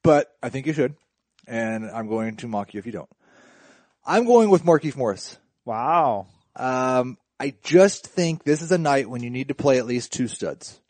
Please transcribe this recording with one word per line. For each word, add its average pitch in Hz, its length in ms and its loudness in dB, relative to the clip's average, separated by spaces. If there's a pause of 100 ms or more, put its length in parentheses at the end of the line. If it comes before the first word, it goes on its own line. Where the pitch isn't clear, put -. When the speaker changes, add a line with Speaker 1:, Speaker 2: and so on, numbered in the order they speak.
Speaker 1:
But 147 280 4 (100)
I 123 80 -8
think 135 160 -8
you 156 80 -2
should. 147 200 -2 (540)
And 113 420 -6
I'm 113 180 -10
going 110 280 -4
to 123 120 -14
mock 101 260 -6
you 107 40 -8
if 98 80 -12
you 120 60 -10
don't. 80 160 -12 (960)
I'm 208 220 2
going 226 240 6
with 165 140 6
Markieff 156 320 2
Morris. 107 400 -6 (280)
Speaker 2:
Wow. 120 640 0 (280)
Speaker 1:
Um, 127 640 -2 (220)
I 139 140 -6 (100)
just 190 420 4
think 165 380 -4
this 151 180 0
is 165 80 -10
a 185 80 4
night 139 320 0
when 120 140 -8
you 120 60 -8
need 127 180 -6
to 139 80 -6
play 135 220 4
at 117 80 -2
least 123 260 -4
two 123 160 -4
studs. - 600 -10